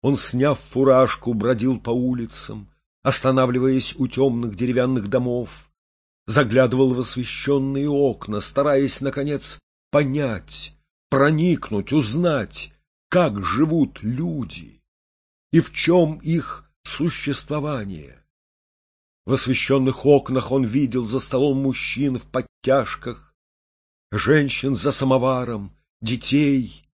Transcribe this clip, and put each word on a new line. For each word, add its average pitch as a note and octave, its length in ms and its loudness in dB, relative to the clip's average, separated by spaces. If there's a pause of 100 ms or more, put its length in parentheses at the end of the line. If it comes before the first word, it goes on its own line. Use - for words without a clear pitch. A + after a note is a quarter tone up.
Он, C#3 140 2
сняв C3 440 0
фуражку, C3 720 2
бродил A#2 460 0
по A#2 100 -8
улицам, A#2 800 -4 (320)
останавливаясь C3 960 2
у C3 100 0
тёмных A#2+ 480 0
деревянных B2 540 0
домов, B2 600 -4 (580)
заглядывал B2+ 680 4
в B2 60 -2
освещённые C3+ 880 -2
окна, B2+ 520 0
стараясь, C#3 600 0
наконец, C#3 580 -6 (320)
понять, C#3 880 -2 (320)
проникнуть, C#3+ 840 0
узнать, C#3+ 800 -2 (360)
как A#2+ 360 0
живут C#3+ 580 0
люди A#2+ 760 -6 (720)
и D#3+ 60 6
в - 140 0
чём D#3+ 460 2
их - 520 -6 (140)
существование. C3+ 1400 -6 (1000)
В A2+ 80 0
освещённых C3 760 0
окнах C3 460 4
он C3+ 120 2
видел B2 400 0
за A#2 140 -4
столом C3+ 400 0
мужчин C3+ 600 -2
в - 80 -12
подтяжках, - 1080 -4 (800)
женщин C3+ 640 2
за F#2+ 160 -2
самоваром, B2+ 840 0 (240)
детей. B2+ 880 -2 (100)